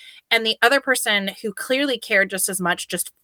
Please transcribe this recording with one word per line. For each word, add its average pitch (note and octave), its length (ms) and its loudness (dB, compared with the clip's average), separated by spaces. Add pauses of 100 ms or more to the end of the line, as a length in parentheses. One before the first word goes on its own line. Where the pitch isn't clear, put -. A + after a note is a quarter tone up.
(300)
And A3+ 160 2
the A3 160 0
other C4+ 180 4
person G#3 520 0 (100)
who G#3 100 -6
clearly C4 460 -2
cared G3 320 2
just F#3+ 180 -2
as F#3+ 120 -4
much F3 280 -2
just - 240 -6 (100)